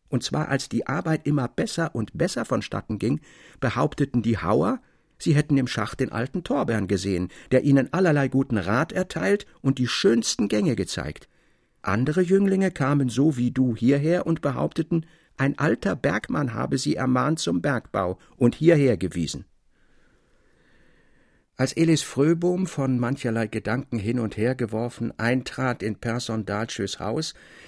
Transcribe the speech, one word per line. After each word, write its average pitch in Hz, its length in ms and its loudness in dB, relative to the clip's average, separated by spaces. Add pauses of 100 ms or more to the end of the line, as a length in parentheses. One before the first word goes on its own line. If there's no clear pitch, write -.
und 120 160 -2
zwar - 240 -4
als - 200 -4
die - 200 -4
Arbeit 160 380 -2
immer 135 220 0
besser - 460 -4
und 113 240 -6
besser 156 260 -2
vonstatten 104 540 -4
ging, 135 220 0 (400)
behaupteten 135 640 0
die 110 160 0
Hauer, 147 420 0 (380)
sie 151 180 2
hätten 147 200 2
im 127 120 0
Schacht - 320 -4
den 131 100 -2
alten 127 320 -6
Torbern 131 460 -2
gesehen, 92 400 0 (240)
der 127 100 4
ihnen 139 300 4
allerlei 156 340 4
guten 135 320 0
Rat 107 320 0
erteilt 185 560 -2 (140)
und 131 180 0
die 123 80 0
schönsten - 640 2
Gänge 120 260 2
gezeigt. - 540 -6 (540)
Andere 131 400 2
Jünglinge 190 480 4
kamen 139 380 2
so 135 280 2
wie 120 140 0
du 127 260 0
hierher 143 500 2
und 165 140 0
behaupteten, 151 640 -2 (300)
ein 139 220 0
alter 180 380 0
Bergmann 147 580 -2
habe 131 240 -2
sie 147 180 -2
ermahnt 127 420 0
zum - 240 -2
Bergbau 104 560 -2 (180)
und 120 180 4
hierher 147 420 6
gewiesen. 85 480 -4 (2000)
Als 131 180 0
Elis 165 280 4
Fröbom, 170 640 2
von 135 320 0
mancherlei 117 480 0
Gedanken 113 520 -4
hin 113 200 -2
und 110 180 -4
her 117 180 0
geworfen, 117 640 -4
eintrat 123 640 -2
in 107 140 -4
Persson 113 500 -4
Dahlsjös 104 520 -4
Haus, 123 360 -4 (340)